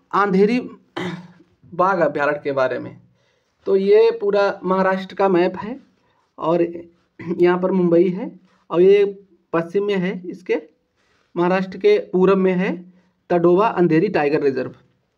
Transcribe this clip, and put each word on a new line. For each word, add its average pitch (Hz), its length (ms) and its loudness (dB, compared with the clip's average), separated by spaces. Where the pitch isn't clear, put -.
अंधेरी 202 460 2
बाघ 180 280 0
अभयारण्य 147 420 0
के 143 80 -4
बारे 127 280 -2
में। 120 180 -14
तो 196 100 0
ये 208 360 4
पूरा 202 520 -2
महाराष्ट्र 190 520 -2
का 196 140 2
मैप 185 280 2
है 220 220 -12
और 170 280 0
यहाँ 180 220 2
पर 185 120 -2
मुंबई 180 360 2
है 196 320 -8
और 170 100 2
ये 196 420 2
पश्चिम 165 300 -2
में 202 120 -2
है, 190 340 -6
इसके 233 320 -6
महाराष्ट्र 185 400 -2
के 208 220 2
पूरब 185 380 2
में 185 140 2
है 180 420 -4
ताडोबा 175 380 0
अंधेरी 175 400 0
टाइगर 151 340 -2
रिजर्व, 127 300 -4